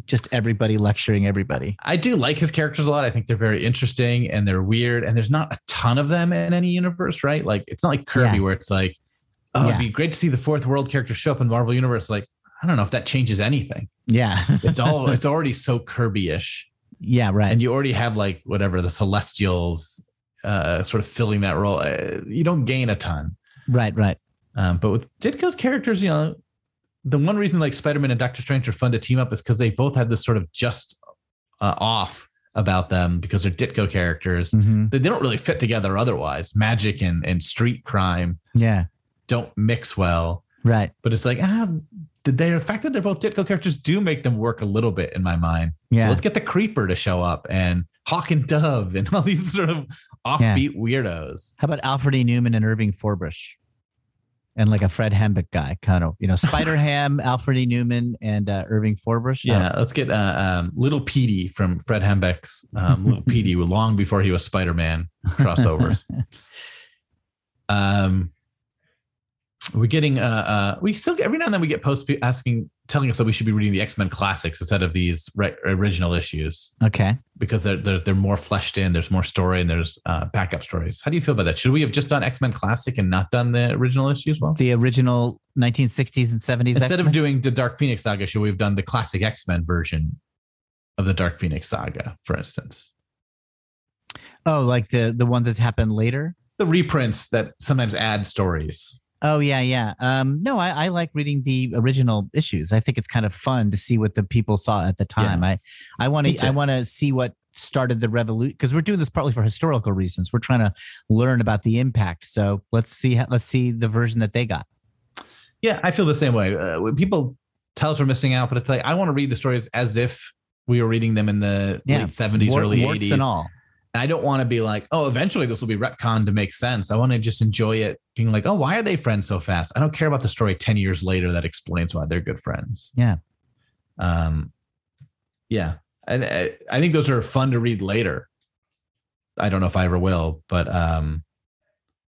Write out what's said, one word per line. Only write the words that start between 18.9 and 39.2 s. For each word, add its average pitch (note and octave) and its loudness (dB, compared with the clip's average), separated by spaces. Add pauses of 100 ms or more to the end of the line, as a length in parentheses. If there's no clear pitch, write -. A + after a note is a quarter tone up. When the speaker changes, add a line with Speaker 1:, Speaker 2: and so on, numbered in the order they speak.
Speaker 2:
Celestials, F2+ -2 (420)
uh, F2+ 0
sort G#2 -2
of - -4
filling G#2+ -2
that F#2 0
role. G2 0
Uh, - -4
you E3 -2
don't D#3+ 2
gain B2+ 0
a G2+ 0
ton. D#2+ -6 (320)
Speaker 1:
Right, A#2+ 2
right. G2+ 2 (380)
Speaker 2:
Um, F2+ 2
but G#2 0
with A2+ -2 (120)
Ditko's F4 -2
characters, A#3+ -2
you F#3+ 2
know, D3+ 0 (680)
the C#3+ 2
one F3+ 2
reason, F3+ 0
like, D3 0
Spider-Man C#3+ 0
and A#2 0
Doctor B2+ -4
Strange C3 -2
are G#2+ 0
fun B2 0
to A2+ 0
team B2+ 0
up B2 0
is F#2+ -4
'cause A2+ 0
they A#2 2
both C#3 0
have A#2+ 2
this A2+ 0
sort A2+ 2
of F2 -4
just, - -6 (640)
uh, G2+ 0
off G#2+ -4 (260)
about F#2 0
them F2 2
because F#2 -2
they're G2 2
Ditko G2 -2
characters. F2 -2
Speaker 1:
Mm-hmm. G#2+ 4
Speaker 2:
They, C3+ 0
they C3+ 2
don't A3+ 0
really A#2+ 0
fit - -2
together G#2 0
otherwise. D#2 -2
Magic G#2+ 0
and, E2+ 0
and F2 0
street - -2
crime F2 -2 (160)
Speaker 1:
Yeah. A2 4 (420)